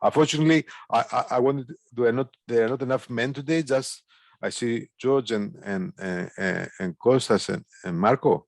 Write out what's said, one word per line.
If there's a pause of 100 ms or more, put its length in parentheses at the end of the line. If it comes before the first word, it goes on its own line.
Unfortunately, (260)
I,
I,
I
wanted, (200)
there
are
not, (180)
there
are
not
enough
men
today.
Just (380)
I
see (100)
George
and,
and,
uh, (120)
uh, (140)
and
Kostas
and, (200)
and
Marco.